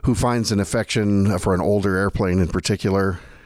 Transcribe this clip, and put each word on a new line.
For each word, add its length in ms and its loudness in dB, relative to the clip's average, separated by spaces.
who 120 2
finds 340 0
an 120 0
affection 760 0
for 160 0
an 60 0
older 380 0
airplane 420 0
in 80 2
particular, 720 -2